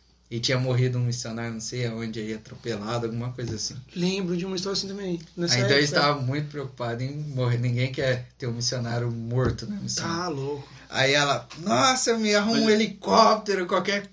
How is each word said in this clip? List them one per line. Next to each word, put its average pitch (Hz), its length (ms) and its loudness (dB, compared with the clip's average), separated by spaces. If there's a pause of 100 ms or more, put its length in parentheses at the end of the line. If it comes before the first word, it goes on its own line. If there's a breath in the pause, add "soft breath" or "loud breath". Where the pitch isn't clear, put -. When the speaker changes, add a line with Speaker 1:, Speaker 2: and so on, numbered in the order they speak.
(300 soft breath)
Speaker 1:
E 120 100 -4
tinha 127 180 2
morrido 127 400 2
um 123 60 2
missionário, 117 480 -4
não 110 80 -8
sei 123 260 -6
aonde, 113 320 -6
aí 110 140 -4
atropelado, 113 720 -6
alguma 117 280 -4
coisa 117 220 -6
assim. - 220 -8 (180)
Speaker 2:
Lembro 180 400 -2
de 175 120 -4
uma 190 100 -4
história 190 220 -4
assim 196 100 -6
também, 190 320 -6 (160)
nessa 170 200 0
Speaker 1:
Aí, - 40 2
então, 123 120 2
Speaker 2:
época. - 60 6
Speaker 1:
eles 147 120 2
estavam 143 320 2
muito 147 260 -2
preocupados 127 560 -6
em 139 100 -6
morrer. 127 440 0
Ninguém 123 340 0
quer 131 360 0 (100)
ter 131 80 -6
um 117 60 -2
missionário 120 580 -2
morto 117 560 0
na 208 100 -6
missão. 170 320 -4
Speaker 2:
Tá 170 200 -4
louco. 139 380 -6 (220 loud breath)
Speaker 1:
Aí 135 240 2
ela, 143 340 2 (120)
"Nossa, 247 580 2
me 214 180 2
arruma 214 260 4
um 220 40 4
Speaker 3:
Mas 220 100 6
Speaker 1:
helicóptero, 208 920 4
qualquer 196 460 0